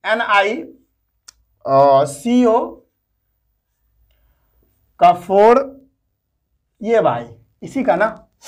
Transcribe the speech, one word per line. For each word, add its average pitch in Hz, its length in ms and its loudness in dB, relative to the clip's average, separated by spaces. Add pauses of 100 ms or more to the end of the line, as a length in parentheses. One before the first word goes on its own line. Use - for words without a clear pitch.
एन 220 160 -4
आई, 208 340 -2 (1120)
अ, 135 380 2
सी 240 400 -2
ओ 226 140 2 (2500)
का 175 140 4
फ़ोर, 220 720 0 (960)
ये 220 200 0
भाई, 120 240 -4 (380)
इसी 254 200 -8
का 180 120 0
ना, 220 320 -4 (200)